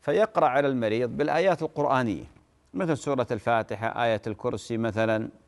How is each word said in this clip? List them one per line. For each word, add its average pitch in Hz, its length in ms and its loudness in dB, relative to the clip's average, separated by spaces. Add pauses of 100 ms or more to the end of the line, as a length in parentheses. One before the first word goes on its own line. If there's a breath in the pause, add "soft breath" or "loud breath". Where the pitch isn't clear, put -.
فيقرأ 170 460 2
على 139 200 4
المريض 120 420 0
بالآيات 151 540 0
القرآنية، 127 600 0 (500)
مثل 165 240 -2
سورة 127 340 -2
الفاتحة، 113 720 -2
آية 113 240 0
الكرسي 113 500 -6
مثلًا 110 520 0 (180)